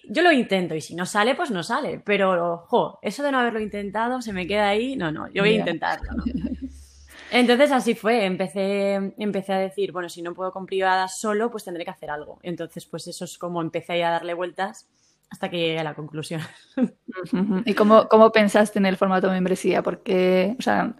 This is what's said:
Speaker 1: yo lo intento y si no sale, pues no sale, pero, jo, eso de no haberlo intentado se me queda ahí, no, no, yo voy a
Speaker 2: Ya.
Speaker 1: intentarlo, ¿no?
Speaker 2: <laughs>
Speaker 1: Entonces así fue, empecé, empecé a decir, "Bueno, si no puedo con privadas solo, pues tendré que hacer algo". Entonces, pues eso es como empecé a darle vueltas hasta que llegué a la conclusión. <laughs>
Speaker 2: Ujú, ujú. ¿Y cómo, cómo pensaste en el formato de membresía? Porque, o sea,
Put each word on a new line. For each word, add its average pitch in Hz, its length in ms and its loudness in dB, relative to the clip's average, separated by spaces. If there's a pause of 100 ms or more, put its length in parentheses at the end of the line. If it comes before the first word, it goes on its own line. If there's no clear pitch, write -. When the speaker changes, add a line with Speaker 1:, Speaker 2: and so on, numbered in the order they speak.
Speaker 1:
yo 269 140 -2
lo 349 100 6
intento 190 440 2
y 156 60 -4
si - 140 -14
no 180 100 -4
sale, 220 300 2
pues 339 160 -4
no 175 120 -2
sale, 233 420 -4
pero, 185 640 2
jo, 190 340 0
eso 208 220 -6
de 285 80 0
no 262 80 0
haberlo 226 200 0
intentado 214 600 -4
se 220 120 -8
me 180 140 -4
queda 202 220 2
ahí, 240 260 0
no, 165 160 -2
no, - 220 -8
yo 190 100 0
voy 208 60 4
a 214 40 4
Speaker 2:
Ya. 214 60 2
Speaker 1:
intentarlo, 165 540 -4
¿no? - 100 -6
Speaker 2:
<laughs> - 480 -6 (600)
Speaker 1:
Entonces 247 400 4
así 233 240 2
fue, 220 300 2
empecé, 196 920 -2
empecé 196 360 -4
a 190 40 0
decir, 190 360 -4
"Bueno, 175 160 -6
si 170 120 -14
no 170 120 -8
puedo 185 180 -6
con 190 140 -10
privadas 185 540 0
solo, 214 300 0
pues 220 140 -8
tendré 170 220 -8
que 190 60 -10
hacer 165 180 -14
algo". 147 340 -10
Entonces, 165 420 -8
pues - 220 -12
eso 175 180 -12
es - 120 -16
como 175 240 -6
empecé 170 420 -4
a 170 80 2
darle 170 220 -4
vueltas 180 560 -8 (400)
hasta - 200 -8
que 175 80 -6
llegué 160 220 0
a 160 60 -2
la 151 100 -6
conclusión. 156 460 -8 (340)
<laughs> - 0 - (480)
Speaker 2:
Ujú, 180 140 -2
ujú. 190 280 0
¿Y 208 80 0
cómo, 214 360 6
cómo 220 240 8
pensaste 208 460 4
en 196 60 4
el 185 120 2
formato 190 300 2
de 190 60 2
membresía? 185 480 0
Porque, 185 760 2
o - 20 -10
sea, 202 380 0